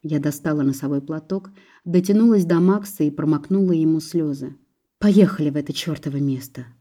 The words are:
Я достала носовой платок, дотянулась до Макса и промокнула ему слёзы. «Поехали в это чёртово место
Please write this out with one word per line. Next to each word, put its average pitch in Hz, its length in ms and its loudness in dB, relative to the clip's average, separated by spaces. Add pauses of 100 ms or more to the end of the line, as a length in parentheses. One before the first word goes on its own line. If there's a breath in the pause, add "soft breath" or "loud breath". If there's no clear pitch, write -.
Я 151 160 -2
достала 147 420 -2
носовой 139 400 -2
платок, 160 480 -8 (340 soft breath)
дотянулась 196 600 4
до 170 140 2
Макса 190 440 0
и 147 60 2
промокнула 156 640 0
ему 160 280 2
слёзы. 147 560 -6 (440)
«Поехали 190 500 4
в 139 60 -6
это 143 180 -6
чёртово 143 440 -6
место 131 500 -6 (140)